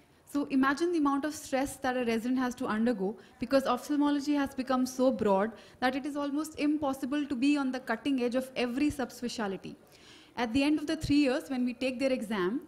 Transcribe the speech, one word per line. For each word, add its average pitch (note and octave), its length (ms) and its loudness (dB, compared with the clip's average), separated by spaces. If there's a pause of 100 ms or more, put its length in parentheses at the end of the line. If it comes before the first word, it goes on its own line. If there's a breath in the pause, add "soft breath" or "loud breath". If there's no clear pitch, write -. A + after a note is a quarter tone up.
(320 soft breath)
So C#4+ 140 0
imagine C#4 460 2
the E4+ 60 2
amount C#4 280 2
of D4+ 80 -4
stress C4 420 -4
that B3+ 200 -2
a B3+ 100 0
resident A#3 320 0
has B3 180 -2
to C4 100 -4
undergo, G#3+ 480 0 (240 loud breath)
because C4+ 280 2
ophthalmology C#4+ 680 2
has C#4 200 0
become B3+ 320 0
so B3+ 260 2
broad G#3 400 2 (280 loud breath)
that B3+ 140 2
it C#4 120 -4
is C#4+ 100 -6
almost C#4+ 420 -4
impossible D4 680 0
to C#4 100 -4
be C#4+ 200 4
on C4+ 140 0
the B3+ 100 -4
cutting B3+ 420 -2
edge A#3+ 120 0
of C4 220 -2
every B3+ 340 0
subspecialty. A#3 840 -6 (600 loud breath)
At A#3 160 -2
the C#4 120 4
end D4+ 160 4
of D4+ 80 -4
the D#4+ 80 0
three D4 220 2
years, C#4+ 320 2
when B3 140 0
we B3 100 -2
take B3+ 260 -2
their C4+ 100 2
exam, G#3+ 580 0